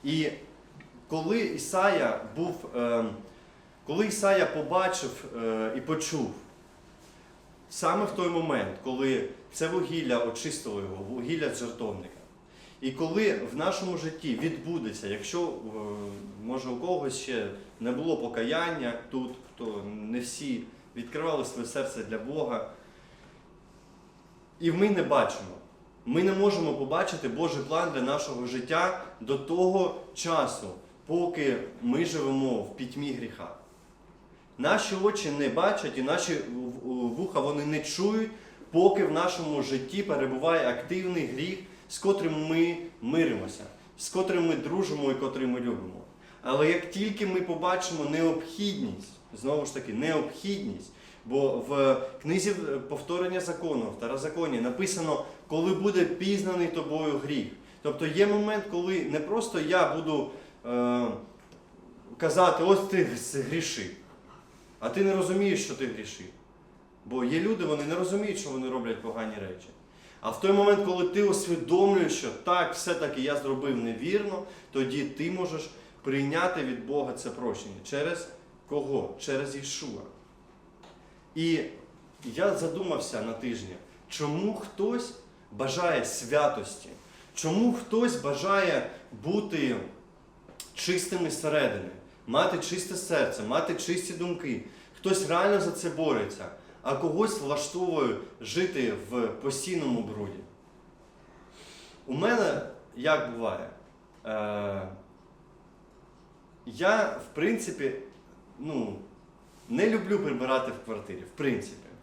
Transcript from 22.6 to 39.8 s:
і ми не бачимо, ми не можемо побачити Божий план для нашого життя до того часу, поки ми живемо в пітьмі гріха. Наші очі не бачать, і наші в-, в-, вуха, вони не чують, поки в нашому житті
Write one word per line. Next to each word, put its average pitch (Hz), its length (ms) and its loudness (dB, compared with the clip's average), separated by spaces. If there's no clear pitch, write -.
і 165 120 4
ми 196 180 6
не 185 120 4
бачимо, 117 540 2
ми 147 160 4
не 190 100 6
можемо 180 420 4
побачити 139 540 -2
Божий 143 400 0
план 165 260 0
для 131 80 0
нашого 135 440 -2
життя 160 580 0
до 131 180 0
того 180 560 2
часу, 156 520 0
поки 156 500 2
ми 131 220 2
живемо 135 500 0
в 101 220 -4
пітьмі 135 360 -6
гріха. 117 360 -8
Наші 196 440 2
очі 202 280 4
не 143 180 2
бачать, 165 500 2
і 127 40 0
наші 165 320 2
в-, 123 540 -6
в-, 123 200 0
вуха, 156 320 0
вони 147 260 0
не 151 140 0
чують, 214 500 0
поки 196 340 6
в 151 80 2
нашому 160 500 0
житті 135 400 -2